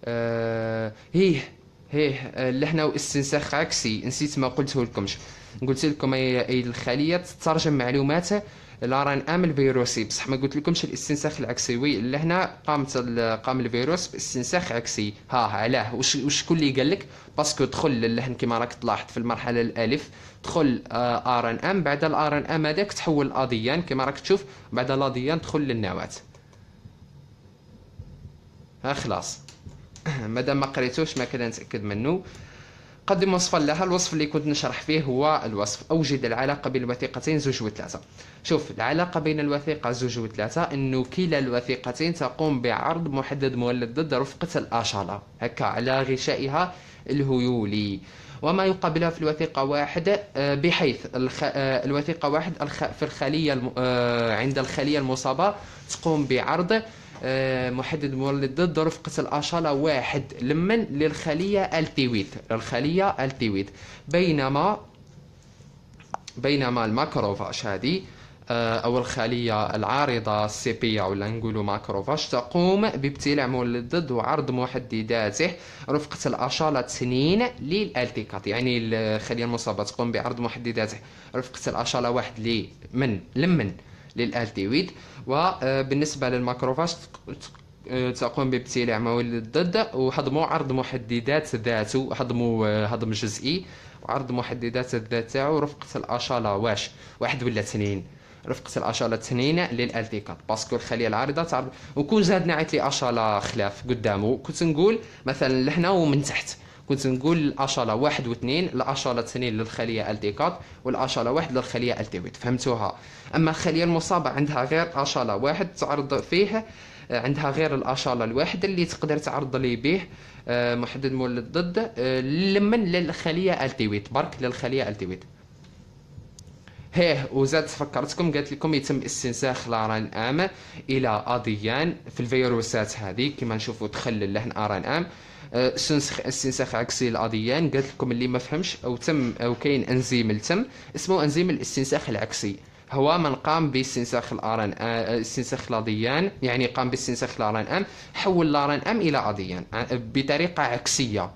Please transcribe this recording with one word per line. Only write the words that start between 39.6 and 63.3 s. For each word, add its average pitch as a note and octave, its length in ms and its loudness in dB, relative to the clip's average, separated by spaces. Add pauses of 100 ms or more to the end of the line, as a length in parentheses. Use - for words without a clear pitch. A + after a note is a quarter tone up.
زوج A#2+ 280 -2
وثلاثة A2 440 -2
أنه C3+ 420 0
كلا D#3+ 340 0
الوثيقتين B2+ 760 0
تقوم D#3 480 0
بعرض D#3 460 0
محدد C3+ 460 0
مولد A#2+ 460 0
ضد D3+ 140 0
رفقة C3+ 440 -2
الأشعة، G#2+ 640 -2 (180)
هكا، A#2+ 240 -2
على B2 380 2
غشائها C3+ 720 0 (360)
الهيولي. A#2+ 880 2 (420)
وما F#3 220 2
يقابلها E3+ 460 2
في E3+ 120 -8
الوثيقة D3+ 420 0
واحد، D3 540 0 (180)
آه، C#3+ 180 2
بحيث C#3+ 600 2
الخ-، B2+ 300 0
آه، C3+ 400 0
الوثيقة C#3+ 440 0
واحد E3 240 0 (100)
الخ-، C#3+ 360 -4
في - 40 -2
الخلية D3+ 500 0
الم-، B2+ 260 -2
آه، A#2+ 580 2
عند C3 220 0
الخلية C#3+ 400 0
المصابة C3+ 560 2 (360)
تقوم D#3 360 0
بعرض، E3+ 560 2 (420)
آه، C3 460 0
محدد C3+ 440 -2
مولد C3+ 460 0
ضد F3 180 4
رفقة D#3+ 420 0
الأشعة D3 520 0
واحد C#3 500 2 (180)
لمن؟ E3+ 400 2
للخلية D#3+ 800 0
التي D#3+ 480 2
ويت، G#2 260 0 (160)
الخلية C#3+ 580 2 (160)
التي C3+ 260 0